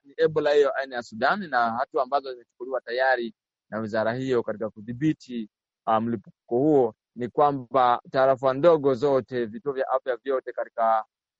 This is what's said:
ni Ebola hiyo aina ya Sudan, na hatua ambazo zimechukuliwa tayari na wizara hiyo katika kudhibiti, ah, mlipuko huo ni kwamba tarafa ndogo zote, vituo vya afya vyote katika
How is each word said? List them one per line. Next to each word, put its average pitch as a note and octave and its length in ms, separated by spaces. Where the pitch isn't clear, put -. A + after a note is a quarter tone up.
ni C#3 120
Ebola D#3 360
hiyo C#3 260
aina C3+ 180
ya A#2+ 60
Sudan, D#3 460
na A#2+ 220
hatua C3+ 320
ambazo C3+ 300
zimechukuliwa B2 480
tayari A#2+ 540
na G#2 80
wizara A2 360
hiyo B2+ 280
katika G#2+ 280
kudhibiti, A#2+ 800
ah, A2 140
mlipuko A#2 580
huo C3+ 360
ni A#2+ 120
kwamba B2+ 720
tarafa C3+ 440
ndogo C#3+ 400
zote, B2+ 500
vituo A#2 280
vya C3 160
afya C3 280
vyote C3 360
katika A2+ 520